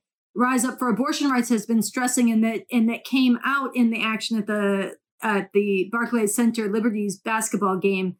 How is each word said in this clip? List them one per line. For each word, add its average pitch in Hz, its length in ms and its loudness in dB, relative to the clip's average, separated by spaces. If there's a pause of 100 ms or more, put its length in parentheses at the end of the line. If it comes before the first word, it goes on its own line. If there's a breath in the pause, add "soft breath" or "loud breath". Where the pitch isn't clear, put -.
(360)
Rise 247 300 0
Up 254 120 -6
for 254 120 -2
Abortion 285 400 0
Rights 247 200 0
has 226 160 0
been 226 160 2
stressing, 247 480 0
and 220 140 4
that, 220 260 -2
and 233 200 2
that - 160 -8
came 254 400 2
out 269 300 -2
in 233 160 4
the 226 120 -4
action 220 340 -2
at 208 100 -2
the, 202 500 -2 (240)
at 180 320 -2
the 202 360 2
Barclays 233 460 0
Center 226 340 2
Liberties 208 480 -2
basketball 202 600 -2
game 190 420 0